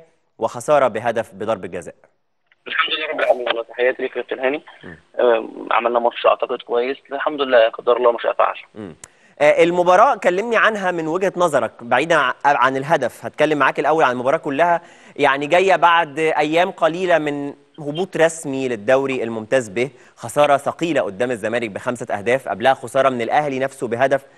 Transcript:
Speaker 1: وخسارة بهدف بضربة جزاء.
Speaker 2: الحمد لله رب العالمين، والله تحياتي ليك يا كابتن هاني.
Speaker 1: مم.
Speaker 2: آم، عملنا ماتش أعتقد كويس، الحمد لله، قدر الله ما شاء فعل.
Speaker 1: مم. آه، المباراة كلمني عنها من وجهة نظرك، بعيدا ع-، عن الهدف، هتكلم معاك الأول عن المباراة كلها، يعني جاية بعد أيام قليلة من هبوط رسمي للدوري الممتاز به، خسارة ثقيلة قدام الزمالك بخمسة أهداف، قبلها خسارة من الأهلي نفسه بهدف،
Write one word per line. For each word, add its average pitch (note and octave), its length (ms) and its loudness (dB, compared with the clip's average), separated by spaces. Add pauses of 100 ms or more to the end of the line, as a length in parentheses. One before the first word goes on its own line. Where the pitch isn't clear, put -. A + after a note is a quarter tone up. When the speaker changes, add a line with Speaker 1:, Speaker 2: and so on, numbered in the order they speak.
(380)
Speaker 1:
وخسارة B2 500 0
بهدف A2 460 -6
بضربة G2+ 340 -6
جزاء. E2+ 260 -12 (720)
Speaker 2:
الحمد - 280 -2
لله D#3 140 -6
رب C#3 120 -6
العالمين، B2+ 280 0
والله A#2 140 -4
تحياتي B2 400 -2
ليك C3 140 -6
يا B2 60 -6
كابتن B2 220 -8
هاني. C#3+ 180 -2 (220)
Speaker 1:
مم. E2+ 120 -16 (240)
Speaker 2:
آم، A2+ 500 0
عملنا A#2+ 280 0
ماتش A#2 280 0
أعتقد - 360 0
كويس، B2 340 -4 (160)
الحمد C#3+ 280 -4
لله، B2+ 280 4
قدر A#2 280 0
الله B2 160 4
ما A2+ 60 -2
شاء A2 140 -4
فعل. G2 240 0 (180)
Speaker 1:
مم. G2+ 220 -14 (440)
آه، D3+ 240 6
المباراة F3+ 520 4
كلمني G3+ 400 0
عنها G3 340 2
من E3 180 -4
وجهة F3+ 280 -2
نظرك، D3 340 0 (100)
بعيدا B2+ 360 2
ع-، C3 180 2 (100)
عن C3+ 320 4
الهدف، C3+ 480 -2
هتكلم D3+ 340 0
معاك C#3 200 2
الأول D3+ 260 2
عن B2+ 80 4
المباراة B2+ 260 -2
كلها، D#3+ 420 0 (360)
يعني C#3 300 0
جاية F3+ 300 4
بعد E3 420 2
أيام D#3+ 520 0
قليلة E3+ 480 0
من C#3+ 360 -4 (240)
هبوط D#3 380 -6
رسمي C#3 520 0
للدوري B2+ 540 0
الممتاز A2+ 460 -2
به، A#2+ 220 -4 (260)
خسارة C#3+ 400 2
ثقيلة C3+ 440 -2
قدام G#2+ 300 -4
الزمالك A2+ 400 -4
بخمسة A#2+ 480 -8
أهداف، A#2+ 300 -2
قبلها A#2 260 0
خسارة C3+ 340 0
من B2 140 -4
الأهلي C3+ 360 -2
نفسه C3 300 -6
بهدف، C3+ 360 0 (140)